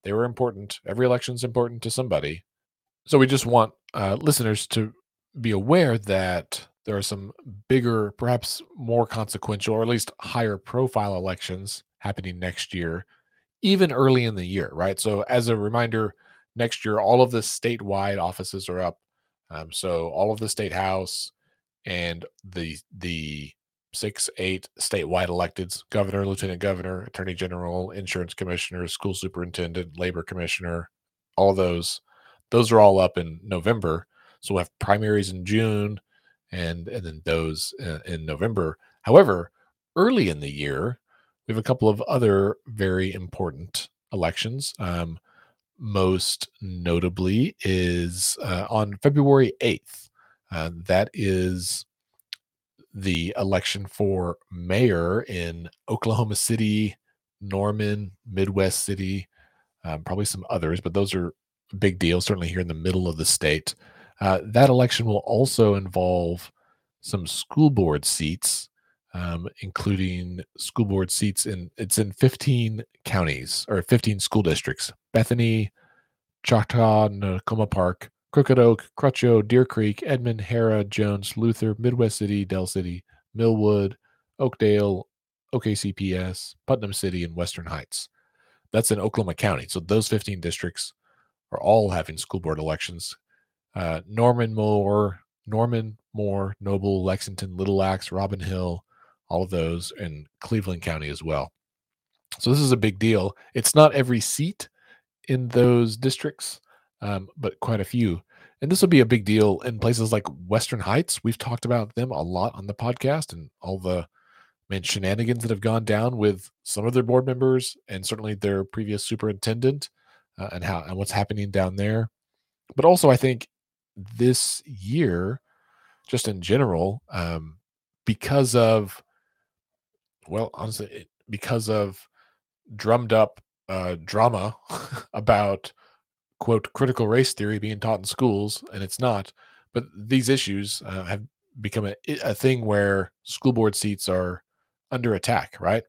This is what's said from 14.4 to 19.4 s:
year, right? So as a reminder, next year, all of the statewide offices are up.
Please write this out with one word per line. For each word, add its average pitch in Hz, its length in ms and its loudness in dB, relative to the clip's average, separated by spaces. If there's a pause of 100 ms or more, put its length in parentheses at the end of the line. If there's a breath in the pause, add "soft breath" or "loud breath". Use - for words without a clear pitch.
year, 92 260 -2
right? 92 280 -2
So 104 240 0
as 120 240 0
a 117 100 2
reminder, 110 560 -2 (420 soft breath)
next 117 300 -4
year, 107 140 2
all 110 220 6
of 127 100 6
the 117 80 0
statewide 101 840 -4
offices 95 480 -6
are 90 100 -4
up. 87 200 -4 (500)